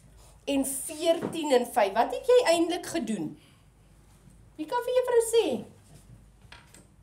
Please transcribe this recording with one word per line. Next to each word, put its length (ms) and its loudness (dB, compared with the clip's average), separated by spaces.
en 200 0
veertien 840 -2
en 140 4
vyf? 280 0
Wat 220 0
het 120 -8
jy 180 6
eintlik 400 2
gedoen? 520 -6
Wie 100 -10
kan 180 -4
vir 100 -4
juffrou 300 2
sê? 320 2